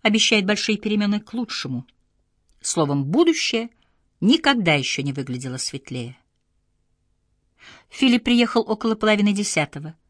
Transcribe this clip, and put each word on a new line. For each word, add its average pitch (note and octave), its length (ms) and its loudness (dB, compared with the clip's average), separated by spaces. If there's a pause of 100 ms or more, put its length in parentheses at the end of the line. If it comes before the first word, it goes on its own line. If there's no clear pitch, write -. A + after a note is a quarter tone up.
обещает G#3+ 440 2
большие G#3 320 0
перемены G#3 420 0
к - 140 -14
лучшему. C3 520 -6 (760)
Словом, C#3+ 420 0
будущее A#3 680 -2 (520)
никогда A#3 520 2
еще C#3 280 -2
не C#3 120 -4
выглядело C3 440 -8
светлее. B2 600 -10 (1700)
Филипп B3 340 2
приехал A#3+ 380 4
около G#3+ 340 -2
половины G#3 380 2
десятого. D#3 600 -4 (140)